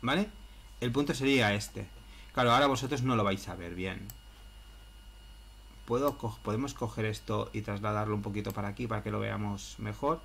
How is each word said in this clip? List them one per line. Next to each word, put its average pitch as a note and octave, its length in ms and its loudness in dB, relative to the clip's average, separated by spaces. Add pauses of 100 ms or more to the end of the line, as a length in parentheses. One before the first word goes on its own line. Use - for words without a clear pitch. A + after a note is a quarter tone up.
¿vale? E3 260 4 (520)
El A#2+ 120 2
punto C#3+ 220 4
sería B2+ 400 6
este. G#2 340 -4 (440)
Claro, B2 200 6
ahora C#3 140 8
vosotros C3+ 360 2
no B2+ 140 4
lo A2 80 6
vais G2 240 2
a F2+ 60 -6
ver F2 200 -8
bien. F#2 320 -4 (1800)
¿Puedo C3+ 320 2
co-, A2+ 240 -4
podemos A#2+ 320 0
coger A2 320 -2
esto G#2+ 480 -2
y A2 80 -2
trasladarlo G#2 520 0
un G#2 60 0
poquito G#2 320 -4
para G2+ 160 -2
aquí A2 180 -4
para G#2+ 160 -2
que A2 80 -2
lo G#2 100 0
veamos G#2 580 -2
mejor? C#3 460 0